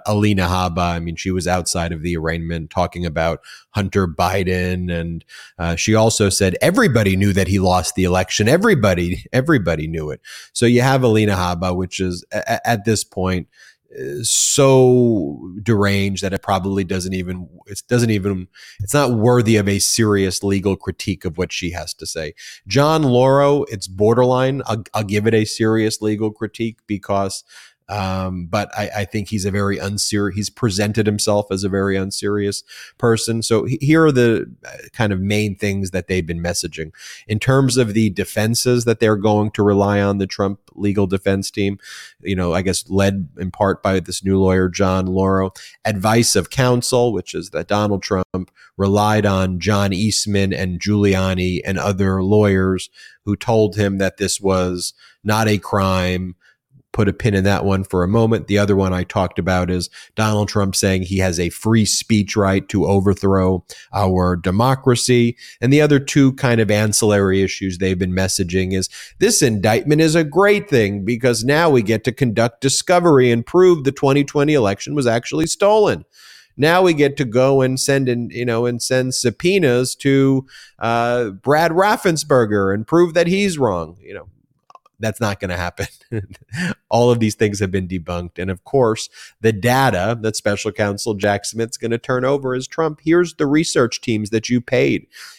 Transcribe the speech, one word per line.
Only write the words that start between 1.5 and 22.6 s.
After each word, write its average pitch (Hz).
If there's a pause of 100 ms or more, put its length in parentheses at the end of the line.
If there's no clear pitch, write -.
of 78
the 87
arraignment 82
talking 87
about 82 (300)
Hunter 98
Biden. 90
And, 82 (340)
uh, 85
she 110
also 110
said 92
everybody 127
knew 98
that 92
he 101
lost 90
the 92
election. 90
Everybody, 107
everybody 95
knew 78
it. 67 (320)
So -
you 120
have 135
Alina 110
Habba, 90
which 90
is 90
a-, 110
a-, -
at 113
this 110
point, 92 (440)
uh, 135
so 117 (100)
deranged 98
that 95
it 98
probably 98
doesn't 92
even, 90 (200)
it 101
doesn't 120
even, 98 (320)
it's 98
not 139
worthy 117
of 101
a 101
serious 98
legal 98
critique -
of 80
what 87
she 87
has 80
to -
say. 80 (340)